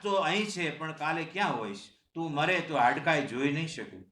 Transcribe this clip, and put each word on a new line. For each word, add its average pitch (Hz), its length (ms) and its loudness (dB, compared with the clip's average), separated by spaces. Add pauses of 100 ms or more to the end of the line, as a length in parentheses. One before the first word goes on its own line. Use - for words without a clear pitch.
તો 202 100 -2
અહીં 190 340 2
છે 170 320 -4
પણ 160 140 -4
કાલે 160 320 -2
ક્યાં 165 340 -2
હોઈશ? 101 300 -8 (260)
તું 165 200 -4
મરે 170 260 2
તો 165 160 -4
હાડકાઈ 139 500 4
જોઈ 135 260 0
નહીં 160 160 -2
શકું. 95 440 -12